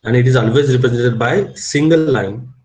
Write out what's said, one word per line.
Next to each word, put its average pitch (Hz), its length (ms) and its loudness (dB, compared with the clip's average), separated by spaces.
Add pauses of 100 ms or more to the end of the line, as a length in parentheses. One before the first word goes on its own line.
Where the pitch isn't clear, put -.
And 113 120 0
it 123 100 4
is 127 100 2
always 127 380 2
represented 120 440 0
by 151 360 -2
single 160 460 0
line 113 480 -4 (160)